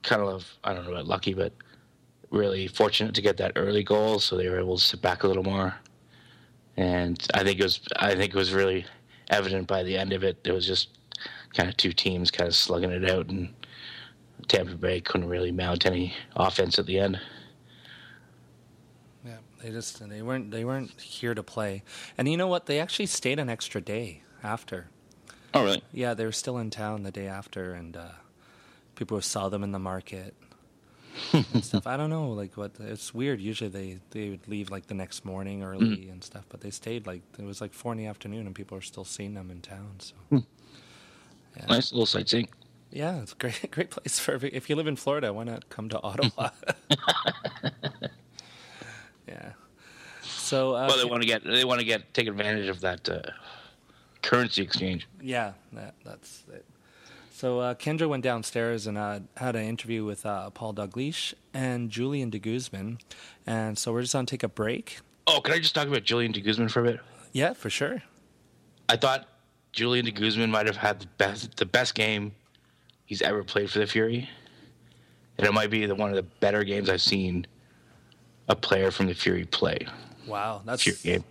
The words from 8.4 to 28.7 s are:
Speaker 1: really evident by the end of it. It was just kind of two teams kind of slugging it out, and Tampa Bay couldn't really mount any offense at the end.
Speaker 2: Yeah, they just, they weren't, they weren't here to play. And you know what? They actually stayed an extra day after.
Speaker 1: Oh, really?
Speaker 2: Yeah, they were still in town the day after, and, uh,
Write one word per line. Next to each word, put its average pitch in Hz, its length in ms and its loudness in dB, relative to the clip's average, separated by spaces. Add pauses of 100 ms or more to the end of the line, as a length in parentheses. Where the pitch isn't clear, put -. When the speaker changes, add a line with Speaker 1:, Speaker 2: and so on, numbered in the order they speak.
Speaker 1:
really 95 340 4 (440)
evident 95 360 2
by 95 160 2
the 95 160 0
end 95 140 0
of 95 100 0
it. 95 220 2
It - 80 2
was 90 120 0
just 95 260 0 (640)
kind 87 140 4
of - 80 -4
two 92 160 2
teams 90 380 2
kind - 160 0
of 85 80 0
slugging 90 380 4
it 90 180 0
out, 92 200 2
and 92 220 -4 (960)
Tampa 90 300 2
Bay 90 240 0
couldn't 87 280 0
really 90 220 0
mount 87 360 2
any 90 280 2 (220)
offense 92 420 4
at 80 80 0
the 95 140 2
end. 98 180 2 (2000)
Speaker 2:
Yeah, 117 140 -14 (240)
they 117 80 -10
just, 110 380 -8
they 104 140 -10
weren't, 120 280 -2
they 113 140 -4
weren't 131 360 -4
here - 340 -4
to 104 80 -4
play. 101 400 -4 (340)
And 127 140 2
you 165 60 2
know 180 100 2
what? 180 200 0
They 143 120 2
actually 190 280 -2
stayed 135 320 0
an 139 100 -2
extra 110 320 -4
day 101 420 -6 (200)
after. 101 460 -6 (680)
Speaker 1:
Oh, 135 100 6
really? 98 180 2 (100)
Speaker 2:
Yeah, 120 220 -2
they 110 100 -4
were 110 80 -2
still 123 260 -4
in 110 120 -4
town 107 320 -6
the 98 80 -8
day 98 160 -8
after, 95 480 -8
and, 85 220 -12
uh, 85 120 -14 (840)